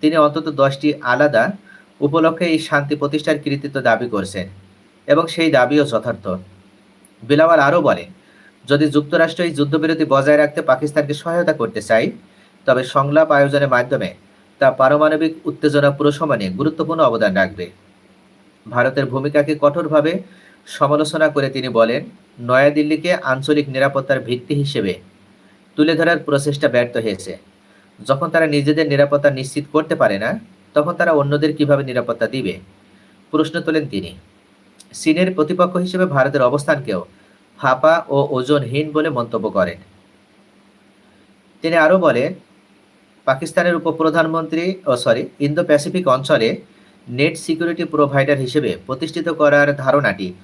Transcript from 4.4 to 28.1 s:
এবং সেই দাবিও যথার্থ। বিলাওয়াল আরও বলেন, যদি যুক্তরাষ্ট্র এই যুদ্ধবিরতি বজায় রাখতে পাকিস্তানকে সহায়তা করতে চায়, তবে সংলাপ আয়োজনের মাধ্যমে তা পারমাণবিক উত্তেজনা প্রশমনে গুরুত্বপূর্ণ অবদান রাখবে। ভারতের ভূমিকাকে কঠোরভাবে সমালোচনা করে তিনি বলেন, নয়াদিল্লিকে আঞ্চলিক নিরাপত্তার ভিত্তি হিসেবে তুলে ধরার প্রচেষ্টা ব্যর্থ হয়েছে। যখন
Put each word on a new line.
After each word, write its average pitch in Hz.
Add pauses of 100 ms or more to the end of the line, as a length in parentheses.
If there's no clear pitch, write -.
এবং 156
সেই 165
দাবিও 139
যথার্থ। 113 (960)
বিলাওয়াল 156
আরও 147
বলেন, 92 (580)
যদি 143
যুক্তরাষ্ট্র 156
এই 165
যুদ্ধবিরতি 151
বজায় 139
রাখতে 147
পাকিস্তানকে 143
সহায়তা 170
করতে 113
চায়, 113 (540)
তবে 127
সংলাপ 143
আয়োজনের 143
মাধ্যমে 123 (460)
তা 135
পারমাণবিক 151
উত্তেজনা 143
প্রশমনে 143
গুরুত্বপূর্ণ 156
অবদান 113
রাখবে। 95 (1000)
ভারতের 131
ভূমিকাকে 143
কঠোরভাবে 156 (460)
সমালোচনা 151
করে 139
তিনি 131
বলেন, 113 (360)
নয়াদিল্লিকে 147
আঞ্চলিক 143
নিরাপত্তার 135
ভিত্তি 123
হিসেবে 127 (840)
তুলে 156
ধরার 160
প্রচেষ্টা 143
ব্যর্থ 120
হয়েছে। 98 (680)
যখন 143